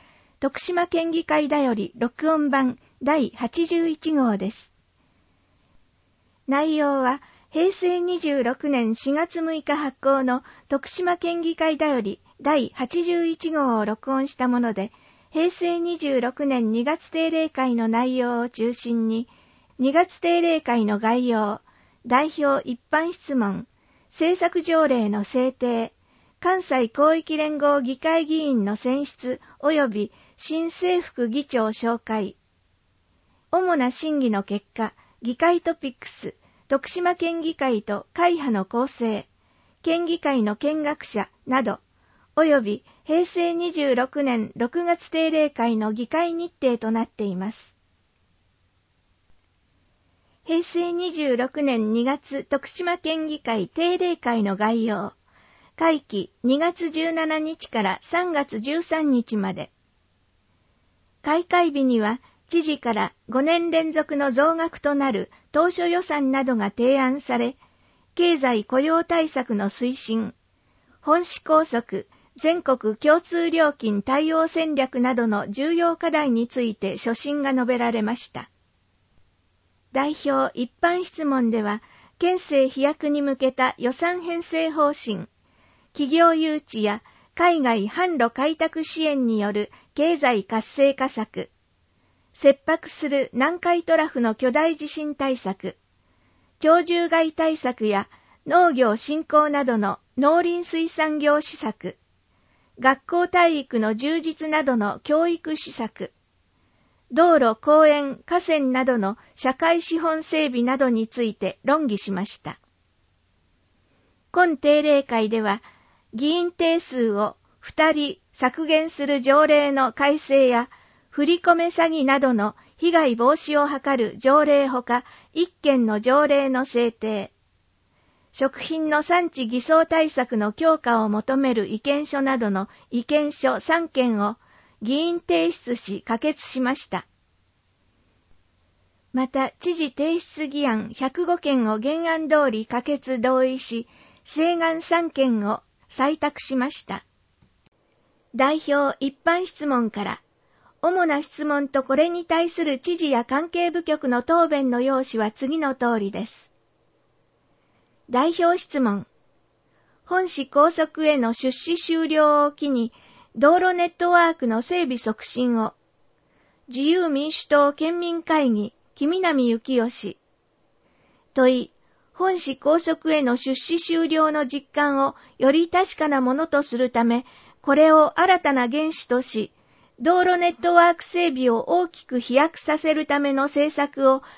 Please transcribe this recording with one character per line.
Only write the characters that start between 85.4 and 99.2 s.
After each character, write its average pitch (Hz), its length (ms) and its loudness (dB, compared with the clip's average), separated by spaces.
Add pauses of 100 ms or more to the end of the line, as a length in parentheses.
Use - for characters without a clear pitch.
企 285 240 -2
業 339 160 6
誘 311 240 0
致 233 240 -8
や 208 220 -2 (320)
海 339 260 2
外 226 260 0
販 349 260 -2
路 247 180 0
開 302 260 -2
拓 320 280 -4
支 - 180 -4
援 285 240 0
に 220 120 0
よ 208 140 -2
る 208 180 -4 (240)
経 320 220 2
済 247 280 2
活 220 220 -4
性 277 280 2
化 254 160 -2
策、 - 400 -8 (800)
切 277 320 4
迫 320 240 -2
す - 200 -8
る 269 260 0
南 302 240 0
海 349 240 0
ト 330 160 2
ラ 311 100 0
フ 240 140 -4
の 220 120 0
巨 254 160 0
大 302 260 0
地 294 120 -10
震 302 260 -6
対 269 220 -2
策、 190 400 -8 (840)
鳥 320 280 4
獣 339 240 0
害 330 220 2
対 320 260 0
策 247 280 -4
や 202 220 -2 (380)
農 339 260 6
業 233 240 2
振 302 280 -4